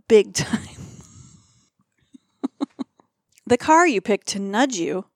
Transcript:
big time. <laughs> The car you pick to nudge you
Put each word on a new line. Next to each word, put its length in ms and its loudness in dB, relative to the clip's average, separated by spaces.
big 260 6
time. 300 -4
<laughs> 40 -18
The 100 2
car 280 4
you 140 0
pick 240 -2
to 160 -10
nudge 360 -2
you 280 -6